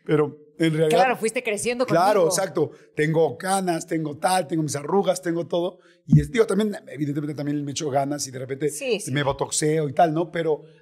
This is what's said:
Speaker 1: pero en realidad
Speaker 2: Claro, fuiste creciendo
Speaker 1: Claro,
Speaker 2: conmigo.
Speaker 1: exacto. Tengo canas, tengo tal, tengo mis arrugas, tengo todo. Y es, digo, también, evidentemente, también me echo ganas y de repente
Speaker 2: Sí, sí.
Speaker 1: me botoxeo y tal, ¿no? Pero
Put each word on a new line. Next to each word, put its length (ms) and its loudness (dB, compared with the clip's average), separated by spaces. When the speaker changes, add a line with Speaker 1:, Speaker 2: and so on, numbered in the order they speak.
Speaker 1:
pero 340 0
en 160 2
realidad 240 4
Speaker 2:
Claro, 180 4
fuiste 260 -2
creciendo 440 -2
Speaker 1:
Claro, 340 4
Speaker 2:
conmigo. 160 2
Speaker 1:
exacto. 340 -2
Tengo 440 2
canas, 480 -2
tengo 320 -6
tal, 280 0
tengo 160 -2
mis 140 -4
arrugas, 460 0
tengo 240 -2
todo. 320 -2
Y 140 8
es, 100 -4
digo, 160 4
también, 300 0
evidentemente, 460 -4
también 300 -4
me 60 -6
echo 180 -6
ganas 380 -2
y 40 -14
de 100 -12
repente 280 -4
Speaker 2:
Sí, 320 -4
sí. 120 -8
Speaker 1:
me 100 0
botoxeo 640 0
y 60 -8
tal, 180 4
¿no? 180 -2
Pero 340 -2